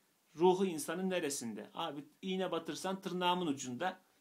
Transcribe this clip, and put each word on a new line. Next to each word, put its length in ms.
Ruhu 300
insanın 440
neresinde? 640
Abi 300
iğne 280
batırsan 500
tırnağımın 460
ucunda, 540